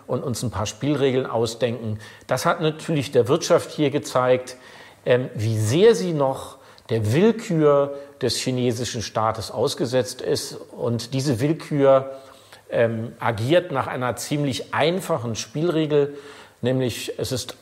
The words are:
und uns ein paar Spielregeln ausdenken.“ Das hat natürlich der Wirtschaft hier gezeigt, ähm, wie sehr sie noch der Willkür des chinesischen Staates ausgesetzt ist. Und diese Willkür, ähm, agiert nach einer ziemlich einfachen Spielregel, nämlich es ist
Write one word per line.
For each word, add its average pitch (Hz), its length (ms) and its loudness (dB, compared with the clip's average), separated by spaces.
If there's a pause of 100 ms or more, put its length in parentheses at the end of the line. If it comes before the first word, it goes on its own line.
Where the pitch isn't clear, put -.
und 127 160 -4
uns 127 200 -4
ein 120 80 -2
paar 104 160 -4
Spielregeln 135 600 0
ausdenken.“ 117 720 -2 (280)
Das 131 200 -2
hat - 140 0
natürlich 156 520 -2
der 117 160 4
Wirtschaft 165 420 2
hier 147 200 0
gezeigt, 127 640 0 (480)
ähm, 127 300 4
wie 110 240 0
sehr 160 360 6
sie 180 180 -2
noch 135 440 -2 (320)
der 110 240 0
Willkür 151 800 4 (280)
des 123 140 0
chinesischen 123 640 -2
Staates 110 480 -2
ausgesetzt 127 720 -2
ist. - 320 -4
Und 120 580 -6
diese 135 260 0
Willkür, 139 760 2 (580)
ähm, 117 500 0
agiert 131 520 0
nach 127 140 -2
einer 123 300 -4
ziemlich 147 580 -4
einfachen 143 640 -2
Spielregel, 151 800 0 (440)
nämlich 127 580 -2
es - 120 -4
ist - 320 -6